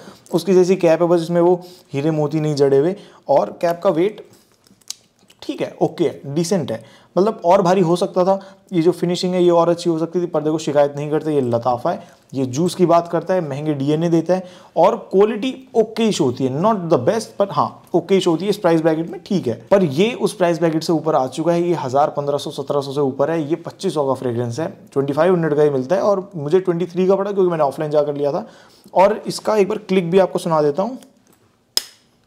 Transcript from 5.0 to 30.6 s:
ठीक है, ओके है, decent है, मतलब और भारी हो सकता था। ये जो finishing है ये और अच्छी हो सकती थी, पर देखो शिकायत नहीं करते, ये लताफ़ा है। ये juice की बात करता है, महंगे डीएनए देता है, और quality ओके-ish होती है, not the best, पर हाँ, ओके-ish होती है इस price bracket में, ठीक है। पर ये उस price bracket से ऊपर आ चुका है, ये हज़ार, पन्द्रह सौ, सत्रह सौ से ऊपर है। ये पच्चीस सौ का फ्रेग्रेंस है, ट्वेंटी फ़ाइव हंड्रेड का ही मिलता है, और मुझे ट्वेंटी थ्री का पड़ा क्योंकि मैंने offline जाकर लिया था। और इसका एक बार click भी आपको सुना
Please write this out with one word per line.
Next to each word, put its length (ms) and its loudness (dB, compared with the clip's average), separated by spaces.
ठीक 180 -8
है, 220 -6
ओके 220 0
है, 300 -6
decent 380 -2
है, 100 -8
मतलब 280 0
और 180 4
भारी 180 2
हो 160 2
सकता 280 0
था। 160 2
ये 100 2
जो 100 4
finishing 420 -2
है 80 2
ये 80 4
और 180 4
अच्छी 220 0
हो 80 -2
सकती 220 -4
थी, 60 -2
पर 160 -2
देखो 160 0
शिकायत 380 2
नहीं 140 -6
करते, 240 -2
ये 60 2
लताफ़ा 500 -2
है। 120 -6
ये 140 -4
juice 280 -2
की 120 2
बात 220 2
करता 260 -4
है, 80 0
महंगे 320 -4
डीएनए 360 0
देता 240 2
है, 100 -2
और 200 4
quality 400 2
ओके-ish 460 0
होती 240 0
है, 180 -2
not 260 0
the 120 4
best, 260 0
पर 120 0
हाँ, 320 -4
ओके-ish 320 0
होती 180 0
है 60 0
इस 80 -2
price 240 2
bracket 280 0
में, 120 -12
ठीक 240 -4
है। 80 -2
पर 140 4
ये 300 0
उस 200 -4
price 240 0
bracket 260 0
से 80 -2
ऊपर 220 0
आ 140 2
चुका 240 -2
है, 100 0
ये 140 0
हज़ार, 340 0
पन्द्रह 280 -4
सौ, 140 -10
सत्रह 280 -4
सौ 120 -6
से 100 -2
ऊपर 280 0
है। 120 -2
ये 160 -4
पच्चीस 360 -8
सौ 120 -2
का 80 0
फ्रेग्रेंस 460 -4
है, 80 -6
ट्वेंटी 200 -2
फ़ाइव 220 2
हंड्रेड 200 0
का 80 2
ही 80 4
मिलता 260 -2
है, 60 -2
और 340 -2
मुझे 240 0
ट्वेंटी 260 -2
थ्री 200 -2
का 100 4
पड़ा 160 -4
क्योंकि 180 0
मैंने 140 0
offline 260 -2
जाकर 240 0
लिया 180 -2
था। 140 -6
और 320 4
इसका 300 -4
एक 120 4
बार 120 -4
click 300 0
भी 100 4
आपको 180 0
सुना 240 0